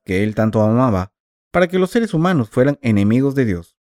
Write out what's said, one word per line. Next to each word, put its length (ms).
que 200
él 100
tanto 300
amaba, 500
para 160
que 100
los 140
seres 240
humanos 340
fueran 320
enemigos 540
de 100
Dios. 320